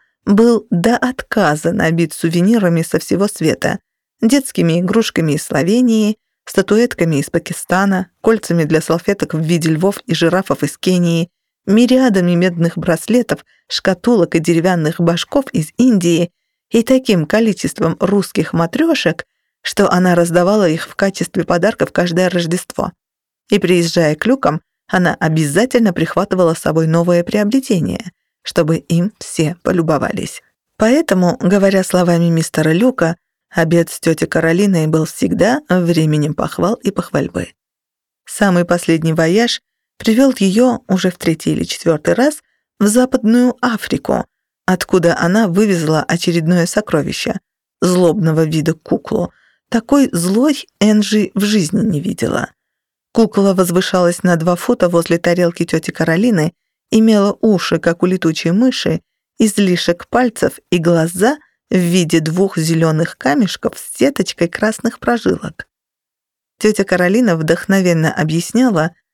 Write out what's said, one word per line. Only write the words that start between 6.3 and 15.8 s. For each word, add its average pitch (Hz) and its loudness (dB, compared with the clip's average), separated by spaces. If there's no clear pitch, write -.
статуэтками 202 0
из 143 -4
Пакистана, 185 -2
кольцами 175 0
для 160 0
салфеток 170 -4
в 160 -4
виде 160 0
львов 180 -2
и - -4
жирафов 175 -2
из - -6
Кении, 170 -2
мириадами 220 2
медных 170 0
браслетов, 180 -2
шкатулок 185 0
и 170 2
деревянных 170 0
башков 170 -2
из 156 -4
Индии 175 2